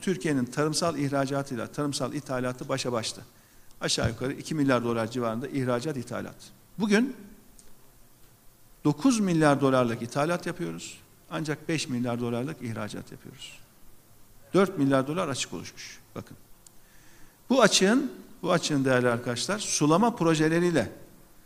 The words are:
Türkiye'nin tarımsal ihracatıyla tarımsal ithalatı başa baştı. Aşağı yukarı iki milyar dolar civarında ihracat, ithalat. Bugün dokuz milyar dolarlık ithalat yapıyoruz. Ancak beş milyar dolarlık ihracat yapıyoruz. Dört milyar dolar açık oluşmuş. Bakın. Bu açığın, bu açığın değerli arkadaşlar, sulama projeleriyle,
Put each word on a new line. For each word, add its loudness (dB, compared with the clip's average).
Türkiye'nin 0
tarımsal 0
ihracatıyla -2
tarımsal -4
ithalatı -6
başa -2
baştı. -4
Aşağı 0
yukarı -4
iki -8
milyar 4
dolar 0
civarında -4
ihracat, -2
ithalat. -10
Bugün 2
dokuz 2
milyar 4
dolarlık 4
ithalat -2
yapıyoruz. -10
Ancak -6
beş -2
milyar -2
dolarlık -4
ihracat -8
yapıyoruz. -18
Dört 4
milyar 4
dolar -4
açık -6
oluşmuş. -14
Bakın. -12
Bu 6
açığın, 4
bu 0
açığın 2
değerli 4
arkadaşlar, -2
sulama 2
projeleriyle, 2